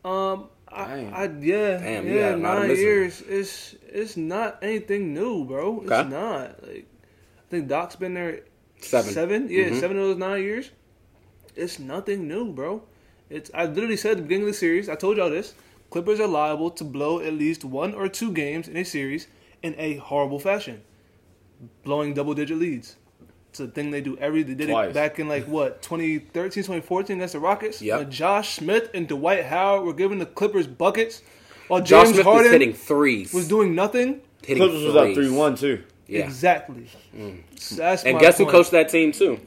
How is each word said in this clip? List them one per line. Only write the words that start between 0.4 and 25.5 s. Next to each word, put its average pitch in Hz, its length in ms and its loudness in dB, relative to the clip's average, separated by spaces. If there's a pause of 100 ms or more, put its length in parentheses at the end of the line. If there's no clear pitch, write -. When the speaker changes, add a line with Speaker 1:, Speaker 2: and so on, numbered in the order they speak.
Speaker 1:
I, 196 180 -12
Speaker 2:
Dang. 127 280 -10
Speaker 1:
I, 190 100 -6 (160)
yeah, 190 380 0
Speaker 3:
Damn, 113 300 -6
you - 80 -2
Speaker 1:
yeah, 208 140 2
Speaker 3:
got 180 80 -2
a 165 60 -4
lot - 140 0
of - 20 2
Speaker 1:
nine - 80 0
Speaker 3:
misery. 190 180 2
Speaker 1:
years. 190 420 2
It's, - 480 -8 (120)
it's 214 300 -8
not 196 440 -6
anything 202 540 -4
new, 190 300 -4
bro. 156 360 -6
It's 127 100 -4
Speaker 3:
Okay. 131 180 2
Speaker 1:
not. 156 580 -8
Like, - 180 -16 (540)
I - 100 -20
think 160 180 -6
Doc's 160 280 -6
been 180 180 -8
there 175 280 -8 (400)
Speaker 3:
Seven. 110 320 -2
Speaker 1:
seven? 208 360 -2
Yeah, 185 160 2
Speaker 3:
Mm-hmm. 123 140 -2
Speaker 1:
seven 190 180 -2
of 196 60 -2
those 190 140 0
nine 190 260 -4
years. 220 260 -6 (840)
It's 175 240 -10
nothing 180 480 -8
new, 196 260 -8
bro. 165 300 -8 (480)
It's, 156 220 -14
I 165 120 -2
literally 202 320 -2
said 214 140 -2
at 202 60 2
the 165 60 -6
beginning 185 200 -2
of 208 100 -2
the - 60 -8
series, 180 300 0
I 156 60 -6
told 202 220 0
y'all 175 140 0
this, 180 240 -6 (340)
Clippers 208 300 0
are 214 80 2
liable 156 420 0
to 165 140 -10
blow 147 360 -4
at 156 140 -6
least 156 320 -4
one 151 300 -4
or 196 120 -6
two 208 240 -6
games 160 360 -6
in 170 100 -12
a 185 80 -6
series 147 420 -8 (360)
in 165 160 -8
a 156 160 -6
horrible 143 420 -4
fashion. 143 460 -6 (1000)
Blowing 147 300 -4
double-digit 147 440 -4
leads. 160 400 -6 (520)
It's - 100 -20
a 131 80 -10
thing 147 220 -8
they 143 120 -6
do 135 180 -8
every, 151 240 -2
they 131 100 -8
did 151 160 -6
Speaker 2:
Twice. 143 220 0
Speaker 1:
it - 20 -12
back 147 260 0
in, 151 80 -6
like, 143 180 -4
what, 147 360 -4